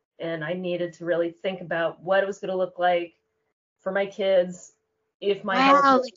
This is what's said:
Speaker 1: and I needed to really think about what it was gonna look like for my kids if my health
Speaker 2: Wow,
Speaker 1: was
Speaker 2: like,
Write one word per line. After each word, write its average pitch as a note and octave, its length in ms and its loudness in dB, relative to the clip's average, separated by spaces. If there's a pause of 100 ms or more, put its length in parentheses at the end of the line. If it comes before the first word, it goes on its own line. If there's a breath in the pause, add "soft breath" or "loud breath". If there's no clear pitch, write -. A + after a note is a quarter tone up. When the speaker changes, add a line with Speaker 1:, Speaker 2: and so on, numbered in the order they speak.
(180)
Speaker 1:
and E3 260 -8
I E3 100 -6
needed F3 400 -4
to E3+ 100 -16
really E3+ 260 0
think F#3+ 300 -6
about E3 420 -4
what F#3+ 220 2
it - 20 -2
was G3 140 -8
gonna F#3 160 -6
look F#3 240 -4
like F3 340 0 (680)
for F#3+ 100 -6
my G3 140 -2
kids F#3+ 640 0 (480)
if G3 240 -2
my G3+ 160 -2
health C#4 240 6
Speaker 2:
Wow, C4+ 140 6
Speaker 1:
was B3+ 80 -2
Speaker 2:
like, A#3+ 100 -16